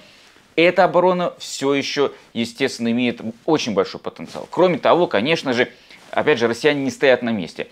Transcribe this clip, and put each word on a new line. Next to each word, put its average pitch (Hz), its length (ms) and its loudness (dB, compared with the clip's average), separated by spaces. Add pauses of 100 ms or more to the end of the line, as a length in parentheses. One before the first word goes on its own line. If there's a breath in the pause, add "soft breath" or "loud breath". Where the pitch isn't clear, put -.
(560 loud breath)
эта 175 300 4
оборона 175 520 2
всё - 360 -4
ещё, 139 400 -2 (180 loud breath)
естественно, 117 600 -4
имеет 120 280 -2 (260)
очень 147 280 0
большой 92 260 -2
потенциал. - 500 -14
Кроме 170 280 2
того, 156 280 4
конечно 135 460 -2
же, 120 180 0 (420 loud breath)
опять 123 280 0
же, 117 80 2
россияне 139 380 0
не 127 60 -2
стоят 127 320 2
на 117 80 -2
месте. 92 400 -6